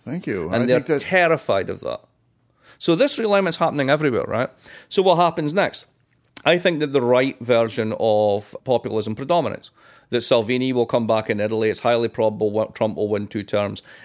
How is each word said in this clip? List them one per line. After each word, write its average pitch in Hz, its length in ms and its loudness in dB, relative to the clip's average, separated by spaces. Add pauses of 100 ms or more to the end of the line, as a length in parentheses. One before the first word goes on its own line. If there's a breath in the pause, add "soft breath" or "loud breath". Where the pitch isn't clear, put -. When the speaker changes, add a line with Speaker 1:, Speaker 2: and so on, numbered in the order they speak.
Speaker 1:
Thank 156 240 -10
you. 95 220 -4
Speaker 2:
And 117 120 0
Speaker 1:
I 120 40 0
Speaker 2:
they're 123 100 4
Speaker 1:
think 123 100 -2
that 147 140 0
Speaker 2:
terrified 156 680 0
of 95 120 -8
that. 58 200 -8 (800 soft breath)
So 170 180 2
this 277 200 2
realignment's 196 420 0
happening 143 320 0
everywhere, 143 340 2
right? 120 260 -4 (380 loud breath)
So - 140 0
what 185 140 6
happens 165 380 0
next? - 320 -2 (580)
I 170 140 4
think 170 220 0
that 147 120 -4
the 139 80 2
right 123 380 2
version 113 600 0
of 107 640 0
populism 110 500 -2
predominates. 139 560 -4 (400 soft breath)
That 120 120 -2
Salvini 127 500 0
will 120 140 0
come 117 200 -2
back 110 240 0
in 104 80 -2
Italy. 110 320 0
It's - 80 -4
highly 117 300 0
probable 107 420 -2
wa-, 107 160 0
Trump - 300 -4
will 104 100 -2
win 101 220 -4
two 104 160 -6
terms. 101 380 -4 (220 loud breath)